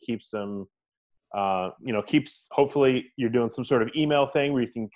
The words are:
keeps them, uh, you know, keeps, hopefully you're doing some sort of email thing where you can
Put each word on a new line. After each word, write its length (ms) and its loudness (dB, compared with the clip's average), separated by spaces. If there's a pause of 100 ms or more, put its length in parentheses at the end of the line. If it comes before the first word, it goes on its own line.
keeps 240 -8
them, 400 -8 (640)
uh, 360 0 (120)
you 120 -4
know, 80 0
keeps, 480 -2
hopefully 680 2
you're 140 0
doing 180 2
some 160 -6
sort 160 2
of 160 0
email 300 2
thing 260 0
where 80 2
you 100 0
can 260 -8